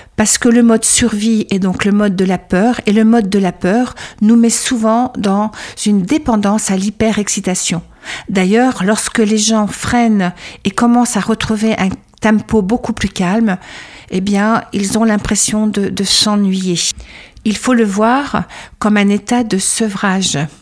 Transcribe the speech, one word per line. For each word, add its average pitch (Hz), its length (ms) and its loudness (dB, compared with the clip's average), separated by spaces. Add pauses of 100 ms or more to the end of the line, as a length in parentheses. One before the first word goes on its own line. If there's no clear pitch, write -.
(140)
parce 214 240 0
que 247 100 2
le 233 140 6
mode 226 220 4
survie 220 680 0
est 196 80 -2
donc 185 260 -2
le 202 60 2
mode 202 240 2
de 190 100 0
la 185 140 0
peur, 220 480 0
et 208 60 2
le 220 120 4
mode 220 240 4
de 202 120 2
la 185 100 0
peur 214 460 -2 (240)
nous 220 160 6
met 233 120 6
souvent 226 680 0
dans 202 320 0 (340)
une 208 180 2
dépendance 214 680 0
à 190 60 0
l'hyperexcitation. 196 1080 -2 (460)
D'ailleurs, 202 560 2
lorsque 208 340 -2
les 214 200 2
gens 214 280 0
freinent 208 680 0 (320)
et 196 60 -2
commencent 240 460 2
à 196 40 0
retrouver 220 600 -2
un 190 80 0 (320)
tempo 214 420 2
beaucoup 226 300 -2
plus - 160 -4
calme, 196 480 0 (540)
eh 185 100 -2
bien, 208 420 0 (100)
ils 190 260 -2
ont 226 60 2
l'impression 214 600 0
de, 202 220 -2
de 196 160 -4
s'ennuyer. 190 760 0 (640)
Il 214 120 -2
faut 254 180 0
le 226 100 4
voir 220 600 0 (340)
comme 208 200 2
un 202 100 4
état 208 340 0
de 196 160 -2
sevrage. 190 800 -2 (240)